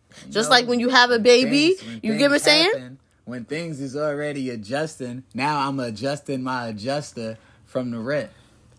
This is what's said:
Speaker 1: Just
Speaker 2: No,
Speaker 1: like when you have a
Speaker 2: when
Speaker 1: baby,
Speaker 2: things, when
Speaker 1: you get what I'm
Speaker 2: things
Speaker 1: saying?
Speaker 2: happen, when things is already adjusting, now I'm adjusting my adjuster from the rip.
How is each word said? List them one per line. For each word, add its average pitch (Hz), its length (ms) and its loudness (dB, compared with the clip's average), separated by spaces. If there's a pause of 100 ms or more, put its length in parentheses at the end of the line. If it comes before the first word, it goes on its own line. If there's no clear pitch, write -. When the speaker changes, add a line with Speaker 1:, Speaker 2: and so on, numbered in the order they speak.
(300)
Speaker 1:
Just 226 200 0
Speaker 2:
No, 262 60 6
Speaker 1:
like 247 120 4
when 240 120 0
you 240 100 0
have 247 200 6
a 247 60 2
Speaker 2:
when 220 80 0
Speaker 1:
baby, 262 500 6
Speaker 2:
things, - 100 -6
when 226 200 -12
Speaker 1:
you 214 140 0
get 277 120 4
what 285 60 2
I'm 294 40 4
Speaker 2:
things - 40 -4
Speaker 1:
saying? 320 280 6
Speaker 2:
happen, 135 280 -8 (260)
when 120 200 -10
things 156 360 -6
is 131 160 -8
already 147 540 -4
adjusting, 123 720 -6 (100)
now 143 340 0
I'm 135 120 -2
adjusting 127 640 -4
my 127 240 -4
adjuster 113 680 -6 (280)
from 123 260 -4
the 117 80 -6
rip. 135 320 -4 (480)